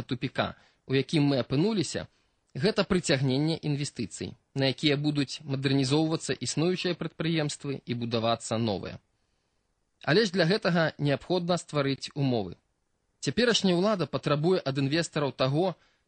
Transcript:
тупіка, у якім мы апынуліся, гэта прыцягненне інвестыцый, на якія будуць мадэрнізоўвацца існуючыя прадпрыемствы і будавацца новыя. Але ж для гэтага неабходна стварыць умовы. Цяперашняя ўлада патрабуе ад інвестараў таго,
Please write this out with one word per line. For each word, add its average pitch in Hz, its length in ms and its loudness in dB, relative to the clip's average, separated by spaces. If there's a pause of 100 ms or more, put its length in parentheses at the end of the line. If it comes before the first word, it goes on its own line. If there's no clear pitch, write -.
тупіка, 123 480 -4 (320)
у 131 80 0
якім 143 320 2
мы 135 160 2
апынуліся, 160 640 -2 (480)
гэта 196 320 0
прыцягненне 147 720 2
інвестыцый, 139 800 -6 (160)
на 135 160 2
якія 143 240 2
будуць 147 480 -2
мадэрнізоўвацца 139 960 0
існуючыя 170 560 -2
прадпрыемствы 160 880 -4
і 120 160 -4
будавацца 117 560 0
новыя. 110 400 -2 (1120)
Але 175 160 6
ж 196 80 -2
для 170 160 2
гэтага 175 480 2
неабходна 170 640 0
стварыць 139 560 -4
умовы. 120 400 0 (640)
Цяперашняя 196 560 2
ўлада 180 320 0
патрабуе 147 560 0
ад 135 160 -2
інвестараў 143 560 -2
таго, 151 400 0 (320)